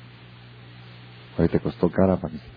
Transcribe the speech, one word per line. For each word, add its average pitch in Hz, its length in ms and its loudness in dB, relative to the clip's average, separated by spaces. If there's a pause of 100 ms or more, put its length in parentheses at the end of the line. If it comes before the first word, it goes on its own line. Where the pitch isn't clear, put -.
(1400)
Ahorita 82 200 2
te - 40 4
costó 85 300 -2
cara 95 240 2
para 82 160 -8
que 78 80 -12
se - 60 -20 (120)